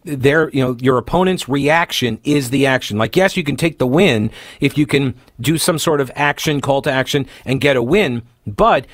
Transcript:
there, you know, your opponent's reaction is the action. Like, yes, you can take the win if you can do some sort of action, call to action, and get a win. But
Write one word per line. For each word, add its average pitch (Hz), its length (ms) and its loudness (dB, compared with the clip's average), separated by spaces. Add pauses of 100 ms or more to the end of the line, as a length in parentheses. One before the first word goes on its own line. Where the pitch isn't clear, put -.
there, 147 460 2
you 135 120 0
know, 127 180 -2
your 127 180 2
opponent's 180 500 -2
reaction 143 760 0
is 143 280 0
the 135 160 2
action. 127 320 -2
Like, 110 180 0
yes, 185 200 2
you 180 60 -2
can 143 140 -2
take 160 220 -2
the 131 80 0
win 123 440 2 (300)
if 139 160 0
you 143 100 2
can 135 280 -2 (260)
do 151 180 0
some 165 200 0
sort 151 220 0
of 127 140 -2
action, 143 460 -2
call 139 220 0
to 147 100 -2
action, 131 340 -2 (180)
and 127 160 -2
get 139 160 4
a 120 60 2
win. 131 400 0 (240)
But 160 460 2